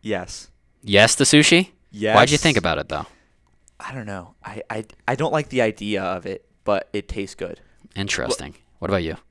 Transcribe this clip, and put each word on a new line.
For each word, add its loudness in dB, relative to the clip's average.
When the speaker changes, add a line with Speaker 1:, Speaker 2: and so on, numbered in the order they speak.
Speaker 1:
yes. -8
Speaker 2:
Yes 6
to 4
sushi? 6
Speaker 1:
Yes. -2
Speaker 2:
Why'd 8
you 2
think 2
about 0
it, -8
though? -8
Speaker 1:
I -14
don't -12
know. -12
I, -14
I, -8
I -2
don't -4
like -2
the 0
idea -2
of -6
it, -10
but 0
it -6
tastes -8
good. -12
Speaker 2:
Interesting. -6
Speaker 3:
Wha- -20
Speaker 2:
What -4
about 0
you? -6